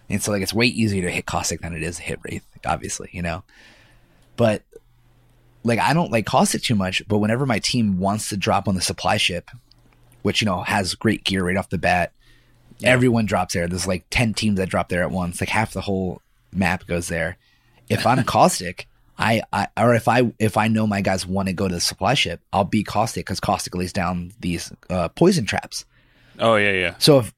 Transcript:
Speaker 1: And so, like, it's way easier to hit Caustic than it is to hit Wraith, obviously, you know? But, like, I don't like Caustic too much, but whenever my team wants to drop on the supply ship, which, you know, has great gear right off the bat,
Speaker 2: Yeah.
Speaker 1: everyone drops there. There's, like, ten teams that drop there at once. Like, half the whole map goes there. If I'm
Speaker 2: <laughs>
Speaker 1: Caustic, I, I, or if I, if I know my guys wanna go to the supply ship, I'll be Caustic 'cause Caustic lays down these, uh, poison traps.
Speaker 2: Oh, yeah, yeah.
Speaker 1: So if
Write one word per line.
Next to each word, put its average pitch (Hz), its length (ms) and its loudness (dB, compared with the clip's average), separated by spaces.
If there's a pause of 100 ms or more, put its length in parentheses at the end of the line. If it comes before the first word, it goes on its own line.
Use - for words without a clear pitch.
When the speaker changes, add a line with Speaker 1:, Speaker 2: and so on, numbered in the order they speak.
Speaker 1:
And 104 140 -2
so, 107 80 -2
like, 101 100 0
it's 92 120 -4
way 113 140 2
easier 104 360 0
to 87 80 -2
hit 85 140 -6
Caustic 85 360 -4
than 82 140 -10
it 80 80 -6
is 85 140 -6
to - 60 -16
hit - 200 -8
Wraith, - 220 -12 (200)
obviously, - 460 -6
you 90 100 -10
know? 85 220 -6 (920)
But, 110 260 2 (1000)
like, 117 160 2
I 98 140 4
don't 165 180 0
like 110 140 0
Caustic - 380 2
too 120 120 0
much, 92 340 0
but 104 80 2
whenever 110 280 2
my 117 140 0
team 104 400 0
wants 98 300 -2
to 107 80 -4
drop 98 320 0
on 95 60 2
the 87 60 -2
supply 95 360 0
ship, - 340 -2 (720)
which, - 200 0
you 110 40 2
know, 92 160 2
has 98 340 -2
great - 300 0
gear 95 200 0
right 90 120 0
off 95 120 -2
the 95 80 -2
bat, 87 360 0 (680)
Speaker 2:
Yeah. 113 120 0
Speaker 1:
everyone 123 340 4
drops 95 280 -2
there. 87 140 0
There's, 90 200 -4
like, 95 220 -2
ten 113 240 0
teams 104 240 0
that 92 120 0
drop 90 200 0
there 87 140 0
at 76 80 -2
once. 87 300 -4
Like, 95 80 -2
half 110 240 0
the 95 80 -4
whole 95 400 -4 (320)
map 90 340 0
goes 87 220 -4
there. 82 280 -4 (520)
If 110 180 0
I'm 123 160 2
Speaker 2:
<laughs> - 120 -2
Speaker 1:
Caustic, 110 520 0 (320)
I, 110 220 2 (100)
I, 101 240 -2
or 117 200 4
if 113 120 0
I, 120 300 4
if 107 200 0
I 110 100 4
know 110 180 2
my 101 160 0
guys 95 240 -2
wanna 95 260 -2
go 95 160 -2
to 90 60 -2
the 85 80 -4
supply - 320 0
ship, - 260 -2 (140)
I'll 95 100 2
be 110 200 0
Caustic 101 420 -4
'cause 98 140 -6
Caustic - 360 -2
lays 90 160 -4
down 87 480 -4
these, 87 320 -6 (200)
uh, 90 180 0
poison 170 360 2
traps. - 400 -6 (540)
Speaker 2:
Oh, 113 160 4
yeah, 104 180 4
yeah. 90 260 0
Speaker 1:
So 147 180 8
if 110 200 0